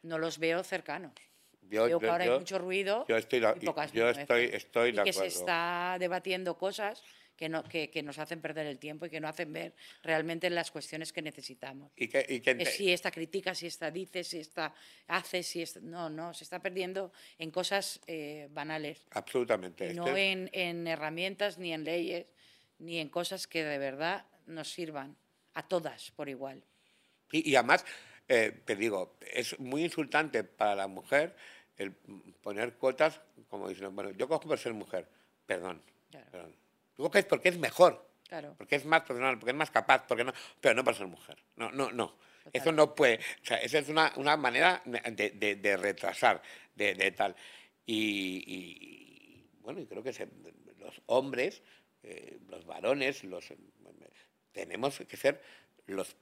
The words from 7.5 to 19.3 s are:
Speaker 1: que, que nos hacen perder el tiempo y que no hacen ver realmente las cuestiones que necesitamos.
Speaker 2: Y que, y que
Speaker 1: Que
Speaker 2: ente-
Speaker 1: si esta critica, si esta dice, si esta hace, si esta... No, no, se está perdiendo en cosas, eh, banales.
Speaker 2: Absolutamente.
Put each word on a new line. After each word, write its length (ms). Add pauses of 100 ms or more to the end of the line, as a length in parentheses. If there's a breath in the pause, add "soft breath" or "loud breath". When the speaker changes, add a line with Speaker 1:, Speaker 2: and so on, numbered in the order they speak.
Speaker 1:
que, 280
que 120
nos 160
hacen 220
perder 260
el 140
tiempo 260
y 40
que 100
no 80
hacen 240
ver 200 (300 loud breath)
realmente 480
las 220
cuestiones 400
que 100
necesitamos. 720
Speaker 2:
Y 140
que, 200
y 120
que 20
Speaker 1:
Que 80 (140)
Speaker 2:
ente- 80
Speaker 1:
si 200
esta 200
critica, 420
si 140
esta 240
dice, 320
si 160
esta 340 (320 loud breath)
hace, 380
si 180
esta... 180
No, 300
no, 240
se 80
está 180
perdiendo 520 (260 loud breath)
en 140
cosas, 560
eh, 420
banales. 640
Speaker 2:
Absolutamente. 760